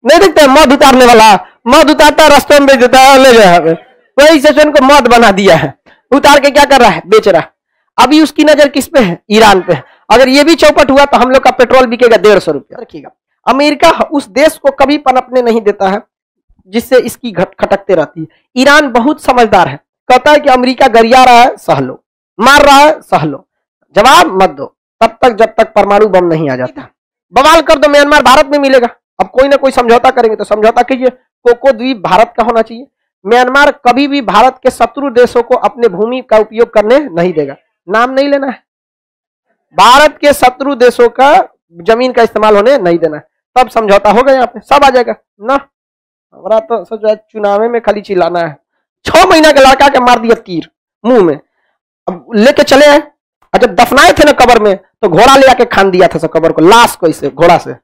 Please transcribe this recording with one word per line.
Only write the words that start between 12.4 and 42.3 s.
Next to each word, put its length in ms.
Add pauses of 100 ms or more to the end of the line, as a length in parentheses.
रुपया। 280
रखिएगा, 300 (380)
अमेरिका 420
उस 380
देश 300
को 120
कभी 280
पनपने 440
नहीं 180
देता 280
है 140 (640)
जिससे 320
इसकी 340
घट-, 280
खटकते 340
रहती 260
है। 60 (300)
ईरान 360
बहुत 300
समझदार 460
है, 120 (280)
कहता 220
है 80
कि 100
अमेरिका 380
गरिया 380
रहा 100
है, 220
सह 240
लो, 240 (360)
मार 220
रहा 160
है, 220
सह 240
लो, 240 (480)
जवाब 460
मत 80
दो, 260 (240)
तब 220
तक 120
जब 120
तक 280
परमाणु 340
बम 180
नहीं 240
आ 60
जाता। 260 (500)
बवाल 280
कर 140
दो, 140
म्यांमार 340
भारत 240
में 120
मिलेगा। 300 (320)
अब 80
कोई 200
ना 80
कोई 140
समझौता 400
करेंगे, 260
तो 80
समझौता 380
कीजिए। 260 (340)
कोको 300
द्वीप 240
भारत 400
का 60
होना 200
चाहिए। 240 (400)
म्यांमार 440
कभी 380
भी 120
भारत 420
के 80
शत्रु 400
देशों 320
को 120
अपने 340
भूमि 420
का 80
उपयोग 360
करने 240
नहीं 340
देगा। 240 (320)
नाम 220
नहीं 180
लेना 180
है, 220 (1080)
भारत 460
के 120
शत्रु 420
देशों 340
का 400 (240)
जमीन 400
का 100
इस्तेमाल 340